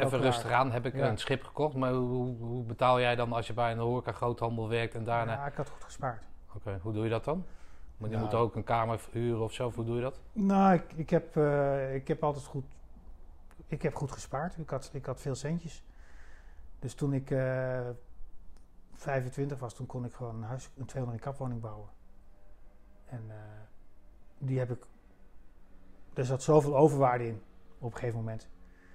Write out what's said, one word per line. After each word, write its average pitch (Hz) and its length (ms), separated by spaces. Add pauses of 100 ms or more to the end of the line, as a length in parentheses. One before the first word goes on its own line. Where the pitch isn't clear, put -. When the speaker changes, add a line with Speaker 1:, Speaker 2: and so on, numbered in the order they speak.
Speaker 1:
wel 127 100
klaar. 131 120
Speaker 2:
rustig 117 200
aan, 127 200
heb 120 140
ik 127 100
Speaker 1:
Ja. 135 140
Speaker 2:
een 107 80
schip - 260
gekocht, 143 320
maar 131 180
hoe, 127 160
hoe, 127 280
hoe 120 260
betaal 123 360
jij 123 160
dan 120 180
als 117 140
je - 60
bij 117 180
een 113 60
horecagroothandel 117 920
werkt 117 260
en 113 80
daarna 113 300
Speaker 1:
Ja, 139 140
ik - 80
had 139 140
goed - 140
gespaard. 117 380 (340)
Speaker 2:
Oké, 98 260
hoe 107 120
doe 107 100
je 113 60
dat 110 140
dan? 175 220 (520)
Want 107 140
je 110 60
Speaker 1:
Ja. 113 60
Speaker 2:
moet 104 100
ook 113 220
een 107 80
kamer 113 480
huren 117 320
of 110 100
zo, 123 180
hoe 113 140
doe 117 100
je 120 60
dat? 131 180 (120)
Speaker 1:
Nou, 196 420
ik, - 200
ik 156 160
heb, 165 280
eh, 139 580
ik 139 120
heb 156 160
altijd 143 220
goed, 135 200 (1040)
ik 147 140
heb 151 140
goed - 160
gespaard. 156 460
Ik 160 120
had, 131 240
ik 131 120
had 131 160
veel 135 140
centjes. 160 480 (960)
Dus 127 160
toen 139 180
ik, 135 180
eh, 131 480 (1120)
vijfentwintig 139 680
was, 123 140
toen 131 120
kon 123 200
ik 117 80
gewoon 117 220
een 110 80
huis, 127 340
een 131 80
tweehonderd 120 380
in 139 80
kapwoning 123 300
bouwen. 107 280 (1160)
En, 117 240
eh, 107 60 (1000)
die 131 220
heb 123 120
ik, - 140 (1300)
er 131 120
zat 131 180
zoveel 147 340
overwaarde 135 500
in 110 140 (380)
op 120 120
een - 60
gegeven 117 220
moment, 110 300 (460)